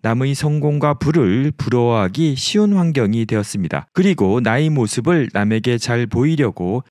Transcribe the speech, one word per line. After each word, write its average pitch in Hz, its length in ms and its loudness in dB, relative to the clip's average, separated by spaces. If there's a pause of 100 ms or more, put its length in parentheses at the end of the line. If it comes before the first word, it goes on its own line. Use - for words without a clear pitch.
남의 127 320 0
성공과 147 640 0
부를 139 580 2
부러워하기 120 800 0
쉬운 208 380 0
환경이 127 520 0
되었습니다. 101 680 -4
그리고 127 480 2
나의 123 300 0
모습을 139 640 0
남에게 110 460 0
잘 120 260 -2
보이려고 120 840 0